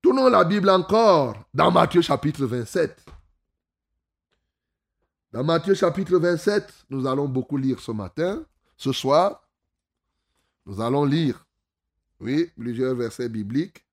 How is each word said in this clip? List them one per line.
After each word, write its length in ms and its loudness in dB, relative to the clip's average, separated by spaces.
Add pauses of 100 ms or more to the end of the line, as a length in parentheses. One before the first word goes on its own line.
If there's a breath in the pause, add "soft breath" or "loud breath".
Tournons 240 4
la 160 4
Bible 240 2
encore 640 4 (200)
dans 160 2
Matthieu 320 4
chapitre 420 -2
vingt-sept. 580 -4 (2250)
Dans 100 -6
Matthieu 300 0
chapitre 460 0
vingt-sept, 520 0 (200)
nous 160 -4
allons 200 0
beaucoup 300 -4
lire 240 -2
ce 100 -12
matin, 540 -6 (320)
ce 160 -6
soir. 560 0 (1160)
Nous 120 -12
allons 280 0
lire, 400 0 (760)
oui, 340 -2
plusieurs 400 -4
versets 360 -6
bibliques. 520 -6 (100)